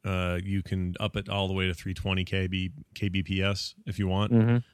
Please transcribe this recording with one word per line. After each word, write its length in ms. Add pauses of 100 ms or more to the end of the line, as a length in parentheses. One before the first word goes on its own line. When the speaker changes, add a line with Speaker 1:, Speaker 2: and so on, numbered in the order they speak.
Speaker 1:
Uh, 400
you 200
can 360
up 160
it 140
all 180
the 60
way 140
to 60
three 200
twenty 320
K 220
B, 240 (240)
K 140
B 120
P 220
S 320 (100)
if 140
you 80
want. 260
Speaker 2:
Mm-hmm. 240 (160)